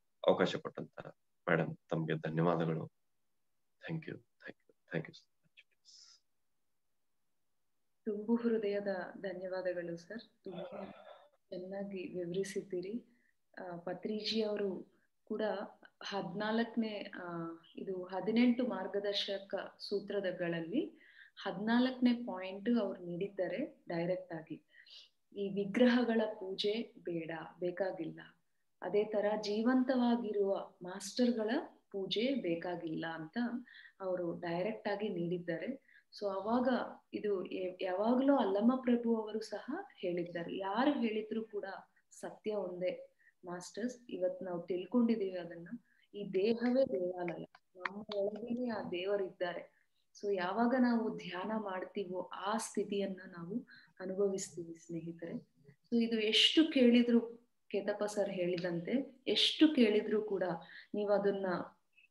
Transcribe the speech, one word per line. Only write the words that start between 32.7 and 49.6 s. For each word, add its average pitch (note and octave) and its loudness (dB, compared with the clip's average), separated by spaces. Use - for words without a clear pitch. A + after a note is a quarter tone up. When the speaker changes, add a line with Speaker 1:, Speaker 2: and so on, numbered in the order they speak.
Speaker 2:
ಅಂತ D#3+ -8
ಅವರು F3+ -2
direct F3 -2
ಆಗಿ G#3 0
ನೀಡಿದ್ದಾರೆ. E3+ -2
So G3+ -2
ಅವಾಗ A3 2
ಇದು G3+ 0
ಯ-, F#3 -4
ಯಾವಾಗ್ಲೂ A#3 4
ಅಲ್ಲಮ್ಮ A3 4
ಪ್ರಭು A#3 2
ಅವರು G#3+ -4
ಸಹ G#3+ -8
ಹೇಳಿದ್ದಾರೆ. F3 -4
ಯಾರು A3+ 2
ಹೇಳಿದ್ರು A3 -2
ಕೂಡ G3 -6
ಸತ್ಯ G3+ -6
ಒಂದೇ F3+ -4
ಮಾಸ್ಟರ್ಸ್, F3+ -6
ಇವತ್ F#3 -2
ನಾವು F3+ -4
ತಿಳ್ಕೊಂಡಿದೀವಿ G3 2
ಅದನ್ನ. E3+ -10
ಈ G3+ -6
ದೇಹವೇ A#3 4
ದೇವಾಲಯ, F3+ -2
ನಮ್ಮ F#3 -8
ಒಳಗೇನೆ A3+ -4
ಆ G3+ -4
ದೇವರಿದ್ದಾರೆ. F3+ -4